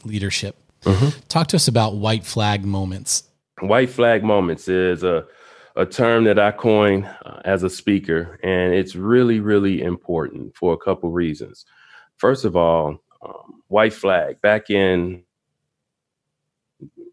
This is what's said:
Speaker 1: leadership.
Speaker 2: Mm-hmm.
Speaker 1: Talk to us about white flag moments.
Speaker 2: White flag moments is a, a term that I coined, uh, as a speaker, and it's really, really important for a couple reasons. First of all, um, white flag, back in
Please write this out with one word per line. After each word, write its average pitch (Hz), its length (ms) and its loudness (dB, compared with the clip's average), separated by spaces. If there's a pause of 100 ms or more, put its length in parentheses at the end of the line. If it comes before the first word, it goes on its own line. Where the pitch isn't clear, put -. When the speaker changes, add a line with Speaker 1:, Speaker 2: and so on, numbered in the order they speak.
Speaker 1:
leadership. 101 520 -6 (260)
Speaker 2:
Mm-hmm. 101 360 2 (100)
Speaker 1:
Talk 160 200 0
to - 80 0
us 151 120 2
about 110 280 2
white 107 300 -2
flag 104 400 -2
moments. 95 560 -4 (380)
Speaker 2:
White 117 280 2
flag 117 340 2
moments 95 460 0
is 92 340 0
a, 85 220 0 (520)
a 92 100 0
term 117 380 2
that 104 140 4
I 104 140 2
coined, 104 560 2 (160)
uh, - 200 -18
as 92 180 0
a 92 80 -2
speaker, 85 720 -2
and 90 320 0
it's 95 200 -2
really, 113 460 2
really 101 420 0
important 82 720 -6
for 85 200 0
a 80 40 -8
couple 87 320 -4
reasons. 82 540 -6 (540)
First 127 260 0
of 92 100 -2
all, 82 440 2 (240)
um, - 460 -20
white 107 260 2
flag, 87 480 -2
back 107 260 2
in 92 560 0 (1900)